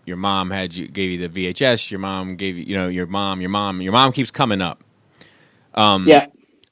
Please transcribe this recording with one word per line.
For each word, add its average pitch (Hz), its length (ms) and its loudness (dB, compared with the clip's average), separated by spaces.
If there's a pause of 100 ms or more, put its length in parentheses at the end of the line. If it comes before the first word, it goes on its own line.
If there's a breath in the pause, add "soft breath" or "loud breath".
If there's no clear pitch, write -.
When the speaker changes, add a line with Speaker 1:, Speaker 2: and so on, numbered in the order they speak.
Speaker 1:
your 90 120 -10
mom 95 340 0
had 92 220 -4
you, 85 140 -10
gave 95 240 -4
you 90 60 -4
the 87 100 -6
V 90 200 -6
H 90 140 -6
S, 123 300 0
your 95 80 -8
mom 95 380 -8
gave 95 200 -6
you, 85 60 -10
you 98 120 -6
know, 92 120 -2
your 90 200 -4
mom, 98 340 -4
your 90 80 -4
mom, 98 320 -2
your 95 100 -4
mom 127 220 4
keeps 131 180 -4
coming 107 300 0
up. 85 220 -6 (920 soft breath)
Um, - 320 4
Speaker 2:
Yeah. 143 200 8 (440)